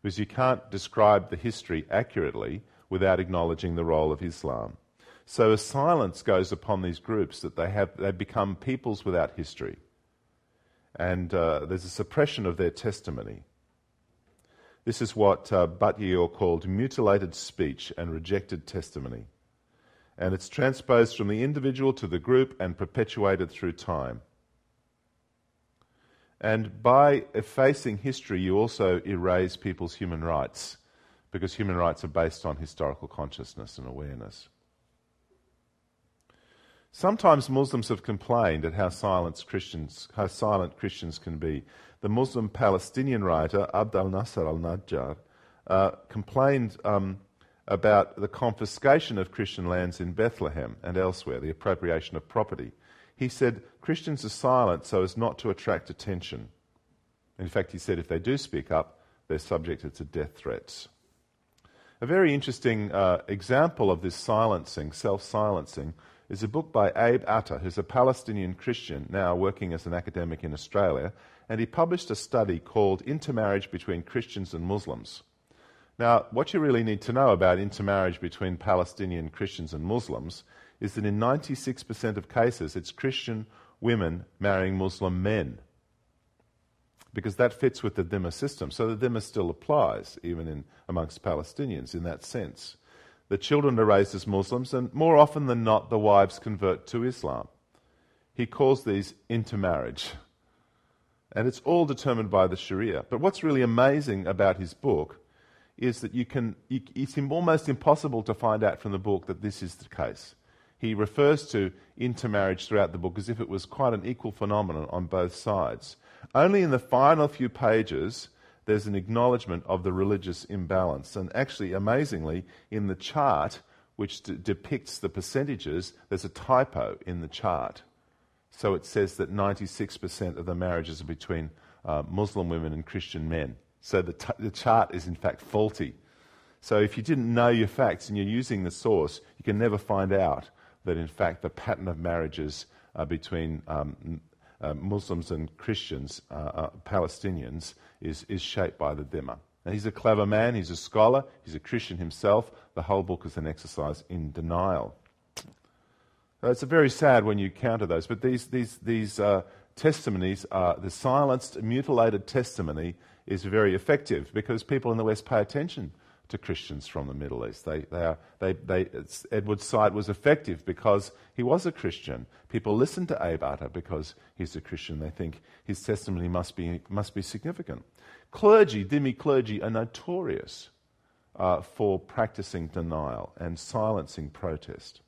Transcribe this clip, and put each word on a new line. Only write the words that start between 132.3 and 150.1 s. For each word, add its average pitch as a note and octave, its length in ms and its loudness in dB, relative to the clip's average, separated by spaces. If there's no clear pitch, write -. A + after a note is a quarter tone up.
women D#2+ 240 -4
and D#2 140 -8
Christian D#2+ 420 -8
men. D2+ 280 -4
So G2 200 0
the, F2 140 -4
t-, - 240 -8
the G#2+ 120 -6
chart A2+ 440 2
is, E2+ 120 -8
in F2 80 -6
fact, - 280 -4
faulty. G#2+ 520 -2
So G#2+ 160 2
if G#2 180 2
you A#2+ 60 -4
didn't A#2 320 0
know A#2+ 140 6
your A2+ 200 4
facts G#2 400 -2
and G#2 80 -4
you're G2+ 100 0
using A2 360 -4
the F2 80 -4
source, E2+ 500 0
you - 80 -18
can G#2+ 140 0
never A2 180 2
find G2 340 0
out F#2 380 2
that, E2+ 100 0
in E2 100 -4
fact, E2 360 -2
the F2+ 80 -4
pattern - 380 -6
of E2 100 -4
marriages, D#2+ 640 -4
uh, D#2 80 -4
between, D#2+ 640 -6
um, D2 340 -6
m-, D#2+ 180 -10
uh, D2+ 100 -4
Muslims F2+ 580 -6
and D#2 280 -6
Christians, C#2 720 -8
uh, - 40 -14
uh, D#2 360 -6
Palestinians, D#2+ 880 -4
is, D#2 280 -8
is G2 120 -4
shaped - 380 -4
by D2+ 160 -2
the D2 80 -8
dhimma. C2+ 340 -8
Now, F2+ 60 -6
he's G#2 120 -4
a A2 80 -4
clever G#2+ 320 4